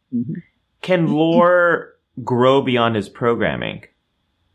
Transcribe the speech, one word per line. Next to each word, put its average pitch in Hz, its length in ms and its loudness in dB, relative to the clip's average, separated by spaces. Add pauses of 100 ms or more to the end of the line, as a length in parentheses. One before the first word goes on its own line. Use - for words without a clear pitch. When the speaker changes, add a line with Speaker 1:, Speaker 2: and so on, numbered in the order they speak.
(140)
Speaker 1:
Mm-hmm. 120 200 -6 (480)
Speaker 2:
can 175 260 0
Lore 170 880 2 (280)
grow 127 380 2
beyond 117 340 0
his 101 140 -4
programming? 82 760 -4 (720)